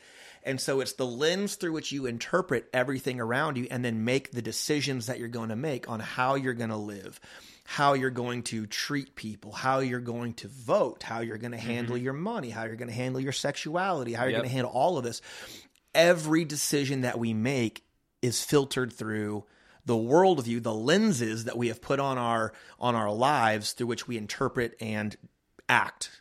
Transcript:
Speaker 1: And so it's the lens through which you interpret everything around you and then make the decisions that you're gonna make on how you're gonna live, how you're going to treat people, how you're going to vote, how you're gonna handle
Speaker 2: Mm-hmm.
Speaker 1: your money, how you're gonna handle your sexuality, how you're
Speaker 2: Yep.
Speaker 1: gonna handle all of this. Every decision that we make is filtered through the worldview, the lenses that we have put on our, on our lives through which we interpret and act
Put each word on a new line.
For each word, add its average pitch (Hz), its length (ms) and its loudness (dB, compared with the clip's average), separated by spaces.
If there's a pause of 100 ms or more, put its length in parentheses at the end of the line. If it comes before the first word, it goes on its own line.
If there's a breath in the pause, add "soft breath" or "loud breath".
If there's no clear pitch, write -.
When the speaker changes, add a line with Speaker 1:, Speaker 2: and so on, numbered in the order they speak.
(420 loud breath)
Speaker 1:
And 131 180 -2
so 139 200 0
it's 127 140 -2
the 131 140 -2
lens 165 480 0
through 170 180 -2
which 151 180 -4
you 139 160 -4
interpret 120 680 0
everything 127 460 0
around 131 380 0
you 123 120 -2
and 123 160 -2
then 113 180 0
make 127 280 0
the 120 120 -4
decisions 131 640 -2
that 120 120 -6
you're 117 80 -6
gonna 113 280 -4
make 135 340 -4
on 113 100 -2
how 127 360 0
you're 131 180 0
gonna 113 240 -4
live, 101 420 -10 (480 loud breath)
how 143 260 4
you're 131 180 2
going 123 320 -4
to 110 240 -6
treat 139 480 -6
people, 107 360 -12
how 135 280 2
you're 123 200 -2
going 120 360 -6
to - 120 -14
vote, 131 540 0
how 117 200 -6
you're 113 180 -6
gonna 120 180 -8
handle 120 380 -4
Speaker 2:
Mm-hmm. 123 80 -2
Speaker 1:
your 135 100 -2
money, 170 380 -6
how 113 140 -8
you're 113 100 -8
gonna 120 160 -10
handle 127 280 -4
your 135 120 -4
sexuality, 151 840 -4
how 117 120 0
you're 131 80 0
Speaker 2:
Yep. 113 100 0
Speaker 1:
gonna 127 100 -4
handle 127 180 -2
all 151 280 2
of 120 40 -6
this. 117 160 -6 (760 loud breath)
Every 165 500 6
decision 143 560 0
that 123 160 0
we 117 160 0
make 117 500 0 (380)
is 123 220 0
filtered 135 500 2
through 107 520 -4 (380 soft breath)
the 120 120 2
worldview, 120 640 6
the 113 140 -2
lenses 120 720 2
that 113 120 -4
we 120 120 2
have 113 120 -8
put 139 180 0
on 135 200 0
our, 113 340 2 (260 loud breath)
on 120 140 2
our 107 180 2
lives 113 640 4
through 117 140 -2
which 117 200 -4
we 123 80 -4
interpret 117 640 -2
and 107 380 -4 (500)
act - 540 4